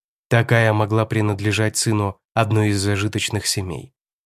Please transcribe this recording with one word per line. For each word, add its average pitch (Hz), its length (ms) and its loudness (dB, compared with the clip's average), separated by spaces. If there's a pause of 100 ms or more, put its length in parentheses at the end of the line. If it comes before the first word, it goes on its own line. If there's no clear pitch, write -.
(280)
Такая 117 440 4
могла 107 340 0
принадлежать 107 720 -2
сыну 104 440 -2 (140)
одной 107 340 2
из 101 120 0
зажиточных 101 640 -2
семей. 90 460 -6 (340)